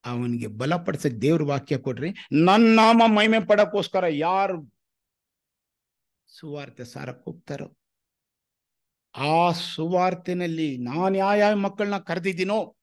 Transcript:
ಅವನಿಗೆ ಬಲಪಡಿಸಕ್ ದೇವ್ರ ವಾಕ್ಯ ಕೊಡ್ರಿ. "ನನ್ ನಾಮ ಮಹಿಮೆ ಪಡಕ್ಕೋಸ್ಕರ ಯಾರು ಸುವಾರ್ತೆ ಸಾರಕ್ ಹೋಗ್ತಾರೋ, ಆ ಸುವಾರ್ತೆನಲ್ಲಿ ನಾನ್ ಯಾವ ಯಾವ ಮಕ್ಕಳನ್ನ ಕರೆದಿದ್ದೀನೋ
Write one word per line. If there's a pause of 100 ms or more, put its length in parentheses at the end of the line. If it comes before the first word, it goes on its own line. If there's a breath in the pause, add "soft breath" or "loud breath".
ಅವನಿಗೆ
ಬಲಪಡಿಸಕ್
ದೇವ್ರ
ವಾಕ್ಯ
ಕೊಡ್ರಿ. (200 loud breath)
"ನನ್
ನಾಮ
ಮಹಿಮೆ
ಪಡಕ್ಕೋಸ್ಕರ
ಯಾರು (1500)
ಸುವಾರ್ತೆ
ಸಾರಕ್
ಹೋಗ್ತಾರೋ, (1400)
ಆ
ಸುವಾರ್ತೆನಲ್ಲಿ
ನಾನ್
ಯಾವ
ಯಾವ
ಮಕ್ಕಳನ್ನ
ಕರೆದಿದ್ದೀನೋ